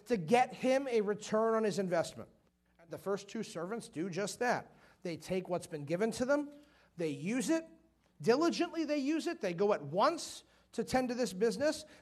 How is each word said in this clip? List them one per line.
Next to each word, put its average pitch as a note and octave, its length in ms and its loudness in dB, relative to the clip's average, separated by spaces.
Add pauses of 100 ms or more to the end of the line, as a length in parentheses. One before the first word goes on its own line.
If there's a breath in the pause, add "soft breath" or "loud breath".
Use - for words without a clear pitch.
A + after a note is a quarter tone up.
to A#3+ 100 2
get A#3 380 4
him C4 360 2
a A#3 120 4
return G#3+ 520 0
on A3 100 2
his F#3+ 140 0
investment. E3+ 520 -2 (500)
And E3+ 100 -20
the D3+ 60 -8
first G3 320 -4
two A3+ 140 -6
servants F3+ 460 -8
do E3+ 200 -4
just F#3+ 300 -4
that. G#3+ 340 0 (300 soft breath)
They E3 160 -6
take F#3 320 -4
what's F3 160 -2
been D3 180 -8
given F3 280 0
to B3 120 -4
them, C#4+ 240 0 (480 loud breath)
they E3 140 -2
use F3+ 400 -2
it, D#4+ 140 2 (580)
diligently D#4 640 2
they D4 120 0
use D4 300 0
it, E4 140 -4
they F#3 120 -2
go G3+ 200 4
at E3+ 100 2
once A3 600 0 (300 soft breath)
to A#3 100 -2
tend B3+ 280 0
to B3 40 -2
this A#3 180 0
business, A3+ 520 0 (180 loud breath)